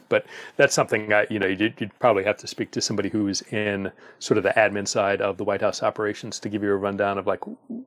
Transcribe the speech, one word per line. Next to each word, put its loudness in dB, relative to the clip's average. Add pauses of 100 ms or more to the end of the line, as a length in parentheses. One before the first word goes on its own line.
But 2 (300)
that's 4
something 0
I, 4
you -2
know, 2
you'd, 0
you'd -8
probably 4
have 0
to -18
speak -6
to -4
somebody -2
who 0
is -2 (100)
in -2 (280)
sort 2
of 2
the 4
admin 2
side 0
of -2
the -4
White -2
House -2
operations -4
to -8
give -4
you 0
a 2
rundown -2
of, -6
like, -2
w-, -12 (300)